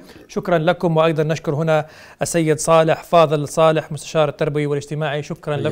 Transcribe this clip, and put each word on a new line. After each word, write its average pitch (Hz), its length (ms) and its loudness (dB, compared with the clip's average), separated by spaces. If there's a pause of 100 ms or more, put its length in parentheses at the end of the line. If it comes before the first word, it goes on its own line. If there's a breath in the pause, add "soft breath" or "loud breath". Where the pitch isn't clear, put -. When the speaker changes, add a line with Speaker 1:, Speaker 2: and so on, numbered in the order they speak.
(280 loud breath)
Speaker 1:
شكرًا 190 300 -2
لكم. 165 400 0
وأيضًا 160 260 2
نشكر 156 300 -4
هنا 156 320 0 (360 loud breath)
السيد 156 380 0
صالح، 160 440 2
فاضل 156 440 2
صالح، 160 440 2
مستشار 151 380 -2
التربوي 151 360 -4
والاجتماعي. 147 580 -4
شكرًا 156 320 -8
Speaker 2:
حياكم 143 160 -4